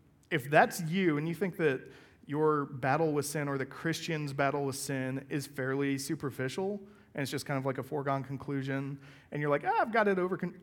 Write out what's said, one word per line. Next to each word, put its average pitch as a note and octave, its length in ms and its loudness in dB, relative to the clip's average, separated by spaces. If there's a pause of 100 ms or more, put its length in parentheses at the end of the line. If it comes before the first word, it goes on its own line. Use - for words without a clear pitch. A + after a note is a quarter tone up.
(300)
if C#3+ 200 -2
that's F#3 320 6
you E3 360 2
and D3+ 80 -2
you E3+ 100 -2
think F#3+ 200 -2
that C#3+ 240 2 (460)
your D3+ 400 2
battle C#3+ 480 2
with C#3+ 120 2
sin D3 220 -4
or C#3 100 -2
the C3 80 -2
Christian's D#3 680 -4
battle C#3 320 2
with C3+ 100 -2
sin C3 540 -4
is C#3+ 180 -2
fairly C#3 500 0
superficial, D#3 840 -4 (340)
and C#3+ 60 -2
it's B2+ 100 -4
just C#3 140 -4
kind C#3 120 0
of C3 80 -2
like C3 120 0
a C3 60 -4
foregone C#3 400 0
conclusion, C#3 760 -4 (320)
and D3 100 -4
you're D3+ 80 2
like, D3 160 4
"Ah, G#4 160 4
I've A#3+ 120 0
got G#3+ 160 6
it F#3+ 100 2
over F#3 180 0
con-, - 260 -4